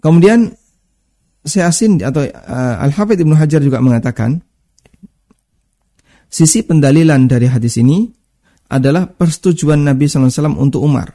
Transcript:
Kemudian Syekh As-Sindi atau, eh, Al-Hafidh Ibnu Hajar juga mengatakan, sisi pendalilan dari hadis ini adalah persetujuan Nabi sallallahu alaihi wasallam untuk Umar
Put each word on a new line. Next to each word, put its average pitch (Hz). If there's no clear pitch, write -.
Kemudian 185
Syekh 175
As-Sindi 175
atau, 135
eh, 135
Al-Hafidh 190
Ibnu 156
Hajar 156
juga 131
mengatakan, 120
sisi 165
pendalilan 151
dari 123
hadis 117
ini 165
adalah 139
persetujuan 160
Nabi 143
sallallahu 135
alaihi 127
wasallam 147
untuk 139
Umar 127